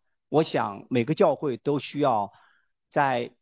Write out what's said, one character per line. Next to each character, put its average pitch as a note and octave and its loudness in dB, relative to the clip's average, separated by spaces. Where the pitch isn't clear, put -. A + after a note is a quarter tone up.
我 D3+ 2
想 A2 -4
每 B2 2
个 D3+ -2
教 E3 4
会 C3 -4
都 C#3 -4
需 - -10
要 A#2 0
在 C3 -2